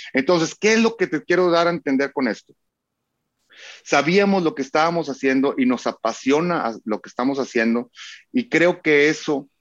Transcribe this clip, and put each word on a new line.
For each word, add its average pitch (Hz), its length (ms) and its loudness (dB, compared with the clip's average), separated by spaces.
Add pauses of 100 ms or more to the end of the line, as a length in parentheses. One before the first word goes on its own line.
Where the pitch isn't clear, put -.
(140)
Entonces, 160 460 0
¿qué 214 140 2
es 220 60 4
lo 226 160 2
que - 120 -2
te 156 140 -4
quiero 175 300 2
dar 170 160 2
a 170 40 2
entender 139 420 -2
con 131 140 -2
esto? - 280 -8 (1300)
Sabíamos 185 580 2
lo 156 140 -2
que 135 80 -6
estábamos 160 460 0
haciendo 135 460 0
y 127 120 0
nos 123 180 0
apasiona 139 800 -2
a-, 113 100 -6 (100)
lo 107 140 -4
que 101 100 -20
estamos 135 280 -4
haciendo, 117 540 -2 (400)
y 123 180 -2
creo 175 320 2
que 147 280 4
eso 151 380 -4 (140)